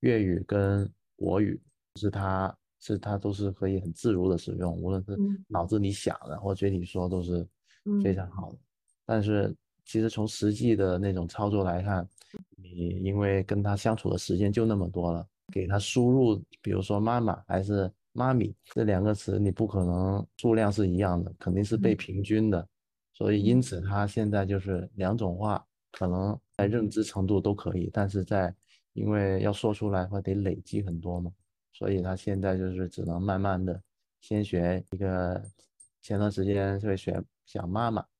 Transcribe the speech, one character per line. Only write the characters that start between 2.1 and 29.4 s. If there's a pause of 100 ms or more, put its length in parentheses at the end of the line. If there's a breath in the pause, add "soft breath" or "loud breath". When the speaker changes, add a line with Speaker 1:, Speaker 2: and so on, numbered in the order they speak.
Speaker 1:
他， (240)
是
他
都
是
可
以
很
自
如
的
使
用，
无
论
是
Speaker 2:
嗯。
Speaker 1:
脑
子
里
想 (100)
的
或
嘴
里
说
都
是 (580 soft breath)
非
常
好
的。
Speaker 2:
嗯。 (440)
Speaker 1:
但
是 (300)
其
实
从
实
际
的
那
种
操
作
来
看， (500 loud breath)
你
因
为
跟
他
相
处
的
时
间
就
那
么
多
了， (240)
给
他
输
入， (200)
比
如
说
妈
妈
还
是 (220)
妈
咪 (120)
这
两
个
词，
你
不
可
能 (120)
数
量
是
一
样
的，
肯
定
是
被
平
均
的。
Speaker 2:
嗯。 (460)
Speaker 1:
所
以
因
此
他
现
在
就
是
两
种
话， (240)
可
能 (200)
在
认
知
程
度
都
可
以，
Speaker 2:
嗯。
Speaker 1:
但
是
在， (380 soft breath)
因
为